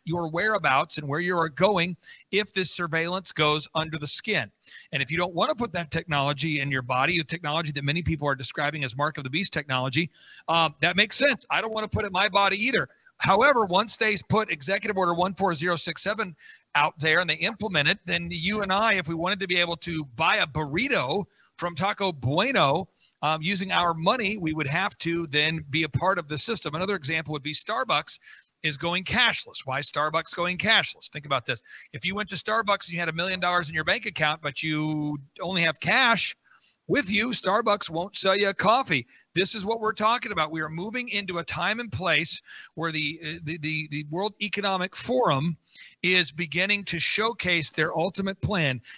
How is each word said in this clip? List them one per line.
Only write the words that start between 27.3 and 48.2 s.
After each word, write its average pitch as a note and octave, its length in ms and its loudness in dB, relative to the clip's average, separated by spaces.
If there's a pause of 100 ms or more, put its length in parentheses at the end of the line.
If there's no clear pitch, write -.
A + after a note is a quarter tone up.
would C#3+ 80 -6
be D3+ 140 -6
Starbucks A3 640 -2 (420)
is D3+ 160 -2
going F3 260 -2
cashless. - 640 0
Why C3 140 -2
is - 120 -4
Starbucks D#3 440 -2
going F3 240 -2
cashless? G3+ 520 0
Think D3 140 -12
about C#3 220 -2
this. B2 160 -4 (300)
If C#3+ 120 -8
you F#3 80 -4
went G#3 160 -4
to F#3+ 60 -6
Starbucks G3+ 500 0
and E3+ 40 -4
you E3+ 100 -6
had E3+ 100 -2
a D#3+ 40 -4
million F#3 260 -2
dollars F3 280 2
in D#3+ 60 -10
your D#3 100 -2
bank G#3 220 0
account, D#3 380 -2
but C#3 180 -4
you D3+ 560 0 (240)
only F3+ 220 0
have D#3+ 160 0
cash A#3 560 2 (540)
with G3+ 220 2
you, A3 200 0
Starbucks G#3 580 0
won't E3+ 260 -6
sell F#3+ 180 4
you G3+ 140 4
a G3 60 0
coffee. F#3 520 2 (300)
This F#3+ 180 2
is G3+ 120 -4
what A3+ 160 0
we're G#3+ 100 0
talking A3+ 400 0
about. D#3 220 0
We D#3+ 80 -2
are D#3 80 -4
moving G#3+ 400 -6
into F#3 300 -4
a D#3+ 40 -4
time G3 380 -2
and A#3 100 -8
place E3 500 0 (340)
where D#3+ 180 -4
the, D#3 280 -2
uh, E3 220 -8
the, D#3+ 140 -6
the, D#3 340 -4
the D3+ 180 -6
World G3 320 -2
Economic F#3+ 540 -2
Forum E3+ 640 2 (440)
is F3+ 300 4
beginning F3 540 -2
to F3 120 -2
showcase F3+ 720 2
their D#3+ 240 0
ultimate F#3+ 460 -2